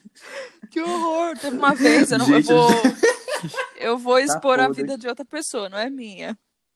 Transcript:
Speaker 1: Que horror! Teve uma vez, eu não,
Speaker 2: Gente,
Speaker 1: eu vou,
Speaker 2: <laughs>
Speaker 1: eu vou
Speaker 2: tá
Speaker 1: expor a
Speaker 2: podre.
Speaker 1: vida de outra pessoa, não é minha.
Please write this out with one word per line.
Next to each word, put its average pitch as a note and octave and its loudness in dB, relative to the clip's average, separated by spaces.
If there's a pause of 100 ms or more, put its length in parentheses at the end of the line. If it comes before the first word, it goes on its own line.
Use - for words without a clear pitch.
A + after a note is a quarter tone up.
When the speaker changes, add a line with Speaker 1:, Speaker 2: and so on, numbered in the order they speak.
(680)
Speaker 1:
Que D#4+ -6
horror! E4 -4
Teve C4 -6
uma C#4+ 2
vez, C4+ 4
eu - 0
não, - 0
Speaker 2:
Gente, D4 4
Speaker 1:
eu A#4+ 6
vou, A#4+ 6
Speaker 2:
<laughs> - 0
Speaker 1:
eu A#3 -4
vou B3 0
Speaker 2:
tá C4 4
Speaker 1:
expor C#4 0
a C4 2
Speaker 2:
podre. C4+ -4
Speaker 1:
vida C4+ -8
de A#3 -12
outra A#3+ -10
pessoa, C#4 -10
não F#3+ -12
é A#3 -4
minha. G#3 -12 (380)